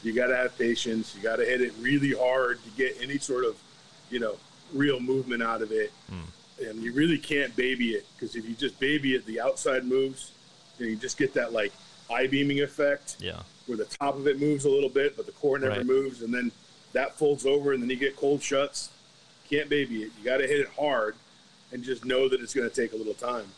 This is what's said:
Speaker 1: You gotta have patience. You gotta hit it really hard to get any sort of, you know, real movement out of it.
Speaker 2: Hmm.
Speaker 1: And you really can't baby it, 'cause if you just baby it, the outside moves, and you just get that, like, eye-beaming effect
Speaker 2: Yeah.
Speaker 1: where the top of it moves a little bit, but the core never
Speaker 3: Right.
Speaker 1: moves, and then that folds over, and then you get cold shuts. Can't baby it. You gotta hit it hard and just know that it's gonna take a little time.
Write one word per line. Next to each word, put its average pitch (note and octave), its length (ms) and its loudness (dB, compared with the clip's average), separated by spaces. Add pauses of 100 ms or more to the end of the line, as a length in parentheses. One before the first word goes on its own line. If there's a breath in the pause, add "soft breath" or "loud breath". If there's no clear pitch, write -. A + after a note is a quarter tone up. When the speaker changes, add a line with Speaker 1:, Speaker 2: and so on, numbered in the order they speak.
Speaker 1:
You A2+ 100 -2
gotta B2 220 2
have B2 220 -2
patience. A2+ 580 0
You G2 60 -14
gotta A2+ 240 0
hit B2 160 2
it A#2+ 180 0
really C#3 340 2
hard B2 500 2
to A#2+ 80 -16
get B2+ 300 -2
any C#3 160 -6
sort B2+ 280 -2
of, A2 100 0 (540)
you A#2+ 100 -4
know, G#2+ 180 -4 (360)
real C#3 260 2
movement B2 440 0
out A2+ 180 0
of G#2+ 100 -4
it. G#2+ 200 0 (180)
Speaker 2:
Hmm. F2 560 -12
Speaker 1:
And A2 180 -10
you A#2 100 -4
really D3+ 240 4
can't C#3 380 -2
baby B2+ 360 0
it, G#2 140 -4 (140)
'cause A2+ 160 -8
if A2+ 120 -8
you A2+ 80 -6
just B2+ 240 -6
baby C#3 360 0
it, A2 100 -2
the A2+ 160 -6
outside C3 440 0
moves, C3+ 460 0 (480)
and A#2 100 -4
you A2 60 -2
just A#2 220 -8
get - 160 0
that, A#2+ 200 0
like, G#2 200 0 (360)
eye-beaming C#3 520 2
effect C#3+ 580 0
Speaker 2:
Yeah. E2 220 -8 (240)
Speaker 1:
where A#2+ 120 -4
the G#2+ 80 -2
top C#3 300 -4
of C#3 120 0
it C#3 120 2
moves C#3+ 260 2
a C#3+ 40 6
little C#3 200 6
bit, C#3 280 2
but A2 80 -8
the - 80 -14
core C#3 260 2
never C3 180 2
Speaker 3:
Right. B2 80 0
Speaker 1:
moves, C3 360 2
and A#2 120 -4
then B2 180 0 (420)
that C3 240 -2
folds C#3+ 280 2
over, C#3+ 280 4
and B2+ 100 0
then A#2+ 60 -2
you C3 80 0
get C3+ 180 0
cold C#3 260 2
shuts. - 480 -2 (600)
Can't D3 200 0
baby B2+ 340 0
it. G#2+ 140 -10
You G#2 60 -20
gotta C3 240 2
hit C#3+ 140 4
it C3 160 0
hard B2+ 380 0 (560)
and B2 120 -8
just B2 220 -6
know B2+ 240 4
that B2+ 120 2
it's A#2 120 -10
gonna A#2+ 160 0
take A2+ 240 -2
a - 20 -8
little G#2+ 200 -4
time. A#2+ 320 -6 (100)